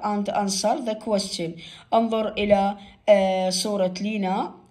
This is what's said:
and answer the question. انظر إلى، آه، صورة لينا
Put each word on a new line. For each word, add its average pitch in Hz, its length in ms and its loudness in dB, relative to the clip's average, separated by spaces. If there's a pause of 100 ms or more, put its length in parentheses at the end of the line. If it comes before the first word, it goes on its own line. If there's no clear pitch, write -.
and 208 300 -2
answer 214 560 -2
the 220 60 -2 (100)
question. 196 440 -2 (440)
انظر 226 400 2
إلى، 202 420 2 (340)
آه، 190 400 6
صورة 185 520 0
لينا 208 520 -2 (180)